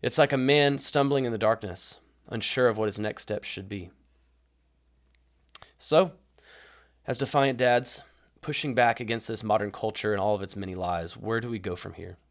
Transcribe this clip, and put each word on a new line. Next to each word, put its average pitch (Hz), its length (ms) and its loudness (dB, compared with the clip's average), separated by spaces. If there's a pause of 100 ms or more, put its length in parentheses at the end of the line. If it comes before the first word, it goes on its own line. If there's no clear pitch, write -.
It's 127 180 0
like 143 140 6
a 139 40 0
man 143 420 4
stumbling 139 480 2
in 117 60 -2
the 110 60 -4
darkness, 107 640 -2 (280)
unsure 123 380 0
of 113 100 4
what 110 120 0
his 101 100 -6
next 107 240 -6
step - 220 -6
should 98 240 -12
be. 95 240 -10 (1900)
So, 165 360 2 (920)
as 131 100 -2
defiant 139 400 2
dads 123 460 2 (380)
pushing 147 340 -4
back 120 240 4
against 117 300 -4
this 110 160 -4
modern 104 260 2
culture 107 400 -4
and 101 100 0
all 104 140 2
of 98 80 -4
its 98 140 -8
many 95 180 -6
lies, 87 420 -4
where 110 220 -2
do 117 100 -4
we 113 120 -4
go 92 160 -4
from - 160 -12
here? 90 240 -14 (140)